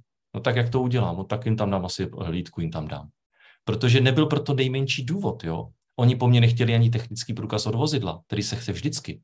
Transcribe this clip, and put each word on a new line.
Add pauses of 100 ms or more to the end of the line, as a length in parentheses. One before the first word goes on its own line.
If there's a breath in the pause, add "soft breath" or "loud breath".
(340)
No
tak
jak
to
udělám?
No
tak
jim
tam
dám
asi
hlídku,
jim
tam
dám. (560 soft breath)
Protože
nebyl
pro
to
nejmenší
důvod,
jo. (280)
Oni
po
mně
nechtěli
ani
technický
průkaz
od
vozidla,
který
se
chce
vždycky.